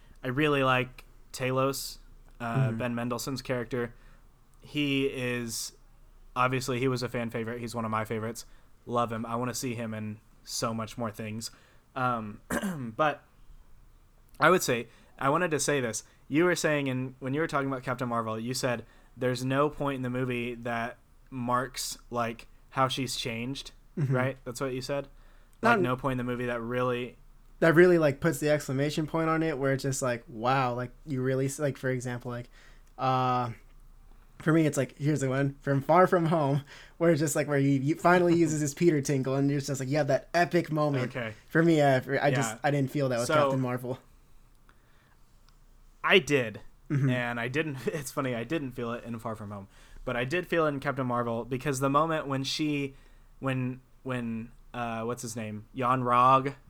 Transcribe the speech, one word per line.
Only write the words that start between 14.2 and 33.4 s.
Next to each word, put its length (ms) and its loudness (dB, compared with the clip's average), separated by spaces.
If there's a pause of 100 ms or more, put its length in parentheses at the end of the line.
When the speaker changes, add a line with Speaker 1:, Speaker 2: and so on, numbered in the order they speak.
Speaker 1:
I 120 4
would 140 4
say, 240 -2 (300)
I 120 0
wanted 220 2
to 100 0
say 180 0
this. 240 -4 (240)
You 160 2
were 120 4
saying, 340 0
and 300 -4
when 140 -4
you 60 0
were 80 -2
talking 220 -2
about 140 -4
Captain 260 -4
Marvel, 280 -2
you 160 -4
said 300 -2 (320)
there's 300 -2
no 240 2
point 260 -4
in 60 -6
the 80 -4
movie 460 -4
that 420 -6 (340)
marks, 640 -4 (120)
like, 380 -4 (240)
how 160 2
she's 280 -4
changed, 560 -8 (260)
Speaker 2:
Mm-hmm. 180 2
Speaker 1:
right? 300 0
That's 160 -8
what 120 -2
you 80 -6
said? 260 -6 (540)
Like, 160 4
Speaker 2:
Not 40 2
Speaker 1:
no 160 2
point 160 -2
in 120 -4
the 60 -4
movie 140 -4
that 160 -4
really 560 -2 (420)
Speaker 2:
that 160 4
really, 220 8
like, 240 2
puts 180 0
the 100 0
exclamation 560 0
point 240 -2
on 140 2
it, 140 -2
where 160 0
it's 100 -4
just 180 -2
like, 280 -2
wow, 440 0
like, 180 -6 (140)
you 160 -4
really 260 0
s-, 120 -6
like, 180 -2
for 120 -2
example, 420 -4
like, 180 -10 (480)
uh, 520 2 (920)